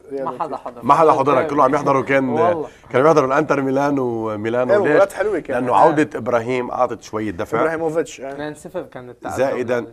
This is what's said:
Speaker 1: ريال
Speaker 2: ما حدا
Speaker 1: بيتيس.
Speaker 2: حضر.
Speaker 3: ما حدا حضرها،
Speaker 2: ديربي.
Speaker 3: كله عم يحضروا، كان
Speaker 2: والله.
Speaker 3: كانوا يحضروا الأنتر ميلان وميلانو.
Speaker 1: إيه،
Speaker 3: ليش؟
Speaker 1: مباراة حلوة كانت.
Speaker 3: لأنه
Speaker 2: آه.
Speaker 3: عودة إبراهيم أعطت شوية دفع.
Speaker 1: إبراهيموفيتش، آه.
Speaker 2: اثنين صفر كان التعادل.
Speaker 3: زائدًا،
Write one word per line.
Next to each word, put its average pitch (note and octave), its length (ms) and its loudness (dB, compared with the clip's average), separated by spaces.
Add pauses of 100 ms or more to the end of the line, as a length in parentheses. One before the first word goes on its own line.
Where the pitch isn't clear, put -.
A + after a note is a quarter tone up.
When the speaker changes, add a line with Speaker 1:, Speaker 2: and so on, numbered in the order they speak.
(120)
Speaker 1:
ريال C3+ 120 -6
Speaker 2:
ما C3 60 -4
حدا C#3+ 160 -6
Speaker 1:
بيتيس. C3+ 180 -10
Speaker 2:
حضر. A#2+ 180 -14
Speaker 3:
ما C3 120 6
حدا D#3 180 6
حضرها، C3+ 220 2
Speaker 2:
ديربي. B2+ 200 0
Speaker 3:
كله D3 100 4
عم C3 100 4
يحضروا، C#3 280 0
كان C3+ 260 0
Speaker 2:
والله. D#3 400 0 (220)
Speaker 3:
كانوا C3+ 160 4
يحضروا D3+ 200 6
الأنتر C#3 360 0
ميلان C#3 360 0
وميلانو. A2+ 760 -2
Speaker 1:
إيه، G3+ 60 4
Speaker 3:
ليش؟ F#3 100 0
Speaker 1:
مباراة F3+ 240 4
حلوة G#3 200 -4
كانت. D#3 180 -6
Speaker 3:
لأنه B2 220 -2
Speaker 2:
آه. G#2 40 2
Speaker 3:
عودة D3 420 2
إبراهيم B2 520 -2
أعطت A#2+ 320 -2
شوية G#2+ 280 -6
دفع. G#2 300 -4
Speaker 1:
إبراهيموفيتش، D#3+ 600 -4
آه. C3+ 120 -10
Speaker 2:
اثنين D3 220 -10
صفر E3+ 280 -12
كان B2+ 280 -16
التعادل. - 280 -12
Speaker 3:
زائدًا، B2 540 -2